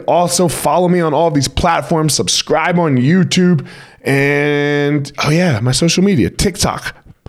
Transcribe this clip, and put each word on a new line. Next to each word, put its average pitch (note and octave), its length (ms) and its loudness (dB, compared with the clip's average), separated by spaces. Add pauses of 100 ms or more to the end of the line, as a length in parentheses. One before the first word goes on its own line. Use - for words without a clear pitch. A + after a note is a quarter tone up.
Also, F3 400 0
follow D#3 400 0
me F3 140 2
on D#3+ 120 0
all D#3+ 200 2
these C#3 160 0
platforms, D#3 680 0
subscribe D#3+ 640 -2
on D3+ 200 0
YouTube, E3+ 680 2 (360)
and, C#3+ 1080 0 (140)
oh D3 60 -2
yeah, D#3+ 280 2
my B2+ 140 -2
social E3+ 320 2
media, D#3+ 260 2
TikTok, - 640 -4 (340)